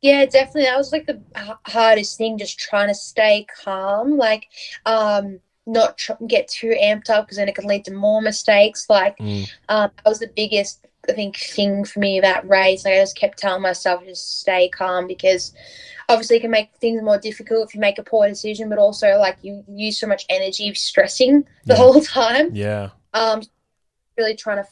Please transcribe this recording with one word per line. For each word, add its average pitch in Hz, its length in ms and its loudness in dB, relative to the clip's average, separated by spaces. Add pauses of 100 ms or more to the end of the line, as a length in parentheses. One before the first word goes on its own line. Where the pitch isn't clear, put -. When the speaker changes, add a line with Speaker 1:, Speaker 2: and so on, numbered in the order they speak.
Speaker 1:
Yeah, 277 240 6
definitely. 269 380 2
That 254 120 0
was, 277 160 -2
like, 311 140 -4
the 233 140 -8 (160)
h-, 208 160 -14 (140)
hardest 220 520 2
thing, 220 200 -4
just 208 200 -10
trying 202 300 -2
to 208 60 -2
stay 208 520 0 (180)
calm, 202 540 -2
like, 220 300 0 (360)
um, 208 560 0 (260)
not 226 320 0
tr-, - 140 -8 (140)
get 226 220 0
too 226 320 -2
amped 208 300 0
up 214 180 2
'cause 202 100 -16
then 202 100 -2
it 196 80 -8
can - 100 -12
lead 202 200 -2
to 196 60 -12
more 208 300 0
mistakes. 214 680 2
Like, 202 300 2
Speaker 2:
Mm. 104 300 -6 (200)
Speaker 1:
um, 208 280 0
that - 120 0
was 220 120 -2
the 226 160 -10
biggest, 208 500 -4 (220)
I - 40 0
think, 202 260 -6
thing 202 460 -4
for - 140 -12
me 196 220 -2
that 185 280 0
race. 190 360 2
Like, 190 100 0
I 190 60 4
just 190 160 0
kept - 220 -4
telling 190 240 -4
myself, 180 420 -2
"Just - 360 -12
stay 185 280 0
calm," 185 400 -4
because 185 440 -2 (560)
obviously 226 280 4
it 226 40 2
can 233 120 -6
make 214 180 0 (100)
things 226 220 -2
more 208 160 2
difficult 220 500 -4
if - 60 -20
you 208 60 -8
make 202 180 0
a 208 60 -12
poor 208 240 2
decision, 214 400 -8
but 208 100 -2
also, 208 400 4
like, 196 240 0
you 202 260 -18
use 208 300 -8
so 214 80 -6
much 202 220 -2
energy 190 460 -4
stressing 262 720 2 (220)
the - 80 6
Speaker 2:
Yeah. - 20 4
Speaker 1:
whole 254 260 8
time. 262 520 0
Speaker 2:
Yeah. 101 360 -4 (240)
Speaker 1:
Um, 220 280 -2 (760)
really 220 180 -2
trying 208 280 -6
to - 80 -20